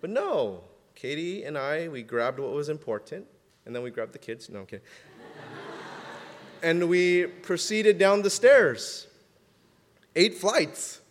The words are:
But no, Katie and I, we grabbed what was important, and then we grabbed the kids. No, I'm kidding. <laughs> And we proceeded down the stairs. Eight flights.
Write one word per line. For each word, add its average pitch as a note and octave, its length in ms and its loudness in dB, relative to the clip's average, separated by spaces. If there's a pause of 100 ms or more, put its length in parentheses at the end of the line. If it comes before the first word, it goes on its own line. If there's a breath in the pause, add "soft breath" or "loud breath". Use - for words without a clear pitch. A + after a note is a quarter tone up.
But E3+ 100 -8
no, E3 540 -2 (300)
Katie E3 480 -8
and D3 160 -8
I, D3+ 300 -4
we C3 160 -10
grabbed A#2+ 340 0
what C3+ 140 -4
was C#3+ 160 -4
important, D3 580 -6 (400)
and A#2 80 -12
then B2 80 -6
we B2 80 -8
grabbed A2 220 -8
the - 80 -18
kids. A2+ 280 -12
No, G2+ 120 -14
I'm F#2+ 60 -16
kidding. - 200 -16
<laughs> - 1800 -18
And E3+ 260 2
we F3+ 380 4
proceeded G#3 720 2
down G3 240 6
the G3 80 2
stairs. A3+ 760 4 (1040)
Eight F#3+ 200 4
flights. - 640 -2 (100)